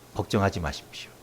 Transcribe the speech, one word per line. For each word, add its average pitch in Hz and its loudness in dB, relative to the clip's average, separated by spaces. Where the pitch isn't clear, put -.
"걱정하지 98 2
마십시오. - -8